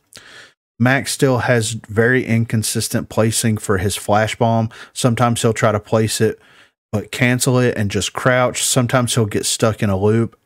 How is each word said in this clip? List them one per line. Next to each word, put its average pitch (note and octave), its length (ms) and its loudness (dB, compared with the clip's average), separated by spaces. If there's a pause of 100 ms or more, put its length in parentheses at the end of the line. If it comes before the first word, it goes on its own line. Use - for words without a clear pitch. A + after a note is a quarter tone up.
(760)
Max B2+ 360 0
still C3 260 2
has A#2 340 0
very A2+ 520 0
inconsistent A2+ 800 -2
placing A2 500 0
for G2+ 200 -2
his F#2+ 180 -2
flash G#2+ 400 0
bomb. A2+ 320 0 (260)
Sometimes A#2+ 480 0
he'll A#2 120 2
try A2 180 2
to G#2 80 0
place A2 400 0
it, A2 200 0 (520)
but G2+ 200 -4
cancel B2 480 0
it B2 180 0
and G2+ 140 -2
just F#2+ 220 -4
crouch. B2+ 500 0
Sometimes B2 520 0
he'll A2+ 120 2
get - 180 -4
stuck - 380 0
in G#2 80 2
a F#2+ 60 0
loop, G#2+ 480 0